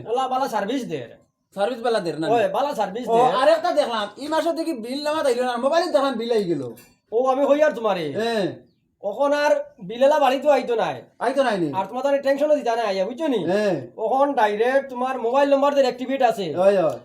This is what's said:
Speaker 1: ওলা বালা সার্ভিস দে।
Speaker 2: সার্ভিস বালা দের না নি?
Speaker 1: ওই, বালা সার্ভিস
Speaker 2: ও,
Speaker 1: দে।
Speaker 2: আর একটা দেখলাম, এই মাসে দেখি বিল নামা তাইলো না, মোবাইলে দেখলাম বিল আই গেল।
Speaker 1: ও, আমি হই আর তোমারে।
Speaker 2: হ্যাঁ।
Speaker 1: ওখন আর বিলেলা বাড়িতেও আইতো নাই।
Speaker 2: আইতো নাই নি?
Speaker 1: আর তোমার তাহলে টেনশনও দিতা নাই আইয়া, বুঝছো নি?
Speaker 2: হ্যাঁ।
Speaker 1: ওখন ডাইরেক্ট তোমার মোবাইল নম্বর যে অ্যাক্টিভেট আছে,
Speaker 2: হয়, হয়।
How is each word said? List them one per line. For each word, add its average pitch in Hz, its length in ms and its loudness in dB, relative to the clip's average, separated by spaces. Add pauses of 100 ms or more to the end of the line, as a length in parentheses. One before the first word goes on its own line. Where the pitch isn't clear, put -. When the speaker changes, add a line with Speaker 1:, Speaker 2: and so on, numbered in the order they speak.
Speaker 1:
ওলা - 220 -2
বালা 254 200 -2
সার্ভিস 220 380 -4
দে। 160 140 -6 (560)
Speaker 2:
সার্ভিস 220 240 -2
বালা 226 200 0
দের 170 200 -4
না 160 80 -4
নি? 208 60 2
Speaker 1:
ওই, 233 140 4
বালা 254 280 -2
সার্ভিস 214 320 -4
Speaker 2:
ও, 226 60 0
Speaker 1:
দে। 233 80 6 (160)
Speaker 2:
আর 269 100 2
একটা 330 240 4
দেখলাম, 233 340 -2 (120)
এই 269 100 -12
মাসে 311 260 0
দেখি 320 200 -4
বিল 247 300 -8
নামা 302 200 -2
তাইলো 247 220 0
না, 247 120 -2
মোবাইলে 320 340 2
দেখলাম 269 220 2
বিল 233 180 -4
আই 214 120 2
গেল। 165 180 -2 (500)
Speaker 1:
ও, 214 60 0 (100)
আমি 262 180 2
হই 285 160 4
আর 302 100 4
তোমারে। 196 400 -2
Speaker 2:
হ্যাঁ। 214 340 -2 (580)
Speaker 1:
ওখন 247 300 -2
আর 294 180 2 (380)
বিলেলা 269 300 4
বাড়িতেও 277 320 2
আইতো 262 240 2
নাই। 165 200 -2 (240)
Speaker 2:
আইতো 262 240 0
নাই 226 160 0
নি? 160 180 -2
Speaker 1:
আর 196 80 -2
তোমার 247 180 -8
তাহলে 277 180 2
টেনশনও 285 340 2
দিতা 240 200 0
নাই 240 100 -2
আইয়া, 190 200 0
বুঝছো 254 220 -6
নি? 233 180 0
Speaker 2:
হ্যাঁ। 196 300 0 (220)
Speaker 1:
ওখন 262 360 0
ডাইরেক্ট 233 560 2
তোমার 254 300 -4
মোবাইল 254 340 2
নম্বর 277 220 4
যে 277 60 4
অ্যাক্টিভেট 254 400 -2
আছে, 220 240 2 (100)
Speaker 2:
হয়, 196 260 4
হয়। 139 240 0